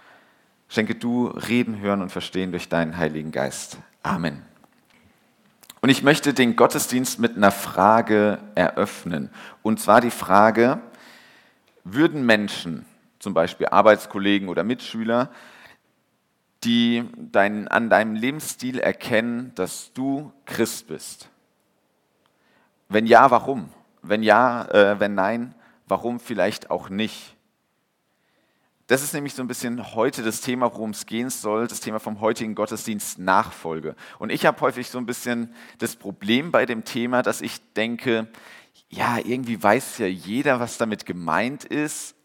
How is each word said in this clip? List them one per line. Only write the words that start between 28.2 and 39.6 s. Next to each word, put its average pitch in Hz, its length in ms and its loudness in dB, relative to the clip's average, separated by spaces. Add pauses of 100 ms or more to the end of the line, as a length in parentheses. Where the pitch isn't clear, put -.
Das 131 160 2
ist 143 120 -8
nämlich 143 180 -6
so 131 100 -8
ein 123 60 -4
bisschen 120 460 -8
heute 120 280 -2
das 110 200 -4
Thema, 123 320 -2
worum 110 160 -8
es - 160 -12
gehen 120 240 -6
soll, 110 360 -2
das 113 140 -12
Thema 110 200 -8
vom 107 200 -10
heutigen 110 340 -2
Gottesdienst, 107 640 -6
Nachfolge. 85 800 -2 (220)
Und 107 120 -8
ich - 140 -2
habe 160 160 2
häufig 123 300 -2
so 127 80 -10
ein 123 80 -8
bisschen 117 480 -6 (240)
das - 180 -6
Problem 117 540 -2
bei 123 160 2
dem 113 180 -6
Thema, 123 380 -2
dass 107 180 -2
ich - 200 -10 (120)
denke, 113 560 -2 (600)
ja, 113 280 -2
irgendwie 117 440 -6